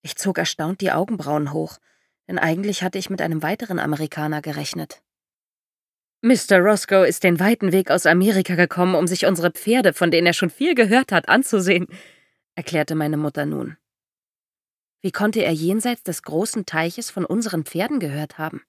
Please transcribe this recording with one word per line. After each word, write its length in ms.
Ich 160
zog 200
erstaunt 440
die 100
Augenbrauen 600
hoch, 240
denn 100
eigentlich 460
hatte 140
ich 120
mit 120
einem 220
weiteren 360
Amerikaner 640
gerechnet. 600
„Mister 380
Roscoe 460
ist 180
den 160
weiten 320
Weg 200
aus 140
Amerika 500
gekommen, 400
um 120
sich 180
unsere 260
Pferde, 420
von 160
denen 180
er 60
schon 160
viel 240
gehört 380
hat, 180
anzusehen“, 580
erklärte 400
meine 220
Mutter 280
nun. 320
Wie 100
konnte 320
er 80
jenseits 520
des 200
großen 420
Teiches 440
von 160
unseren 400
Pferden 340
gehört 380
haben? 320